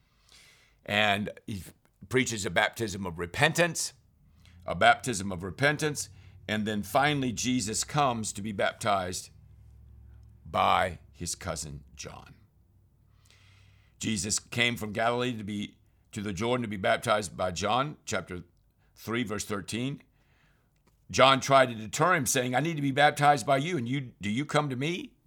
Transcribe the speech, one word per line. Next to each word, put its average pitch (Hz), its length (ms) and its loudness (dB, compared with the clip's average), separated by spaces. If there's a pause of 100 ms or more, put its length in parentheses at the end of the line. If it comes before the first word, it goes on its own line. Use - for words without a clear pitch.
(840)
And 104 460 2 (160)
he 98 160 -8 (460)
preaches 117 360 0
a 110 60 -6
baptism 101 560 0
of 82 100 -8
repentance, 156 760 0 (720)
a 85 100 -4
baptism 104 560 4
of 87 100 -6
repentance, 135 680 -2 (380)
and 107 180 -2
then 107 180 -2
finally 135 480 2
Jesus 110 520 -2
comes 120 500 0
to 101 80 -10
be 110 100 -6
baptized 98 800 -2 (1160)
by 92 500 2 (120)
his - 220 -10
cousin 76 500 -10 (120)
John. - 400 -16 (1600)
Jesus 107 400 -2
came 120 380 0
from 107 160 -8
Galilee 120 420 0
to 107 80 -10
be, 104 320 -8 (360)
to 107 100 -8
the 104 120 -6
Jordan 120 280 0
to 117 60 -4
be 104 100 -6
baptized 107 580 0
by 92 160 -2
John, 110 540 -2
chapter 92 380 -6 (520)
three, 113 280 -6
verse 104 220 -6
thirteen. 110 560 -6 (1080)
John 131 280 6
tried 131 300 6
to 117 60 -8
deter 143 400 0
him, 139 100 0
saying, 123 280 0
"I 127 60 2
need 160 160 -2
to 143 60 -4
be 139 100 0
baptized 143 540 4
by 139 120 4
you, 120 200 -2
and 117 100 -2
you, 131 240 -4 (100)
do 101 80 -2
you 120 160 0
come 151 240 0
to 127 60 -4
me?" 160 380 -4 (120)